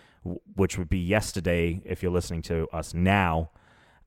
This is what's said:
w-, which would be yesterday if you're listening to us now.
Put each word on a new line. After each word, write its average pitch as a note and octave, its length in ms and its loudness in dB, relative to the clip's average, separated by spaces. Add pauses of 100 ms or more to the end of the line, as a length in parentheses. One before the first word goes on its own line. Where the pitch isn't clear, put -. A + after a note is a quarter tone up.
(240)
w-, F2 160 -8 (160)
which F#2+ 220 2
would F2+ 100 -4
be F#2+ 120 0
yesterday F2 840 0
if - 200 -6
you're F2+ 80 0
listening E2+ 320 -2
to D#2+ 280 -2
us D#2+ 220 -8
now. F2 560 2 (580)